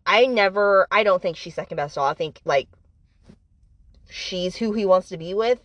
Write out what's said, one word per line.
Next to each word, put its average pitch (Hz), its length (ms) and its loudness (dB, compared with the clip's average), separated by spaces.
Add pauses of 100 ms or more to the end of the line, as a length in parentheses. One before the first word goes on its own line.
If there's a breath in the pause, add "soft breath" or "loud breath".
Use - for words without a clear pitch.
I 214 200 4
never, 202 640 2
I 208 120 2
don't 190 180 2
think 170 160 -6
she's - 180 -16
second 160 220 -10
best 147 200 -6
at 147 40 -2
all. 139 60 0
I 147 60 0
think, - 300 -10
like, 139 240 0 (1400)
she's 185 480 -8
who 220 160 -2
he 214 120 -2
wants 185 240 4
to 180 80 -10
be 170 160 -10
with, 233 320 0